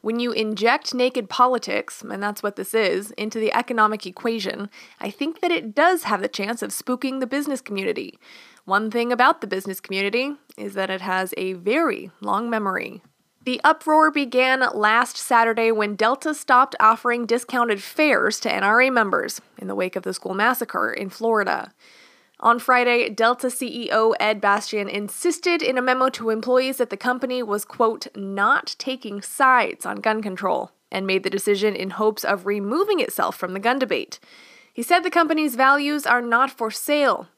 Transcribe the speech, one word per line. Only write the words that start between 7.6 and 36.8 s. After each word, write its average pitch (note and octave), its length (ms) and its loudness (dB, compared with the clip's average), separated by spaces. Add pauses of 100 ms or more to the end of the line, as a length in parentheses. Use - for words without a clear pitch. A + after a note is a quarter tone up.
community. F#3+ 580 -6 (460)
One G#3 260 0
thing A#3+ 220 -2
about B3+ 300 4
the A3 40 -8
business F#3+ 320 -6
community A3 580 -2 (200)
is G3+ 160 -10
that F#3+ 160 -2
it F#3 140 -6
has F#3 340 -2
a F#3+ 160 -4
very G#3 580 -2 (120)
long G#3 260 -2
memory." G3+ 540 -4 (420)
The B3+ 180 -4
uproar D#4 480 4
began C4 600 2
last A3 460 2
Saturday A3+ 520 4
when G#3 260 0
Delta B3+ 360 2
stopped C4 480 4
offering A#3 460 2
discounted A#3 560 0
fares - 580 2
to A3 100 -4
N F#3+ 140 0
R G#3+ 160 6
A C4 80 4
members G#3+ 540 0 (160)
in F#3+ 100 -10
the G3 60 -4
wake F#3 220 -4
of F#3 80 -6
the F#3+ 100 -6
school F#3 180 -8
massacre G#3+ 580 -2
in F#3+ 200 -8
Florida. A3 640 -2 (680)
On A#3 200 4
Friday, A#3+ 480 2
Delta A#3+ 420 0
C B3 160 -6
E A#3 240 -8
O A3 300 4
Ed G#3+ 200 0
Bastian G3+ 480 0
insisted E4 720 -2
in C4 160 0
a B3 60 0
memo B3+ 280 2
to A3+ 200 -4
employees B3+ 460 0
that A#3+ 120 0
the G3+ 80 -10
company B3 460 -4
was, G#3 220 -4
quote, - 500 -2
"not G3+ 640 0
taking A#3+ 420 -8
sides C4 640 2
on - 120 -6
gun A3 260 0
control," F#3 480 -2 (180)
and F#3+ 160 -4
made F#3+ 200 0
the F#3+ 60 0
decision G3 440 2
in F#3+ 160 -6
hopes G#3+ 320 0
of F#3+ 240 0
removing B3+ 540 0
itself - 340 -2
from F#3 200 -8
the G3 40 -6
gun A#3+ 220 0
debate. F#3+ 400 -4 (520)
He A#3+ 120 -6
said F4 180 4
the F4+ 80 -2
company's D#4 460 2
values C#4+ 500 2
are A#3+ 160 2
not A#3+ 300 2
for A3 180 -4
sale C#4 560 0 (120)